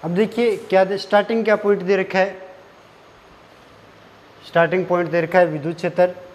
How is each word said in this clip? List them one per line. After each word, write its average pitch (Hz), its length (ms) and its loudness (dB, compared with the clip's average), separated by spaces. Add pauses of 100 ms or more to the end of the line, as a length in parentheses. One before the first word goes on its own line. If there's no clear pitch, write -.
अब 170 100 -4
देखिए 220 460 0
क्या 190 240 2
दे, 190 140 -4
स्टार्टिंग 208 460 0
क्या 214 120 2
पॉइंट 202 260 0
दे 185 140 0
रखा 190 220 -2
है, 190 220 -2 (2000)
स्टार्टिंग 170 440 0
पॉइंट 175 240 0
दे 170 100 0
रखा 165 180 0
है 180 80 6
विद्युत 156 300 -6
क्षेत्र 180 380 0 (200)